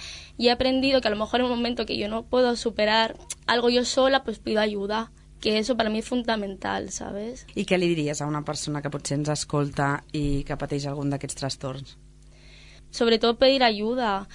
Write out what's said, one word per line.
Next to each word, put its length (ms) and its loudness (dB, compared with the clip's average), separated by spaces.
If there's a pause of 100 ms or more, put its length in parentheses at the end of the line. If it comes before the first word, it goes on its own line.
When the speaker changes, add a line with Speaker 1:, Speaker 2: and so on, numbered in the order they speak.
(360)
Speaker 1:
y 120 2
he 20 8
aprendido 500 2
que 80 0
a 20 2
lo 60 0
mejor 240 0
en 60 2
un 60 0
momento 340 -2
que 100 -4
yo 120 -4
no 160 -6
puedo 320 2
superar 600 2 (300)
algo 240 4
yo 140 4
sola, 400 4
pues 140 -6
pido 220 0
ayuda, 520 -2 (280)
que 180 0
eso 180 0
para 140 2
mí 80 0
es 60 -4
fundamental, 880 -2
¿sabes? 640 -10
Speaker 2:
I 120 -2
què 120 2
li 120 4
diries 320 0
a 80 -2
una 160 -2
persona 360 -4
que 120 -6
potser 240 -2
ens 140 0
escolta 720 -2 (100)
i 320 0
que 100 -4
pateix 300 -4
algun 240 -4
d'aquests 300 -6
trastorns? 560 -8 (960)
Speaker 1:
Sobre 260 2
todo 220 2
pedir 240 6
ayuda. 720 0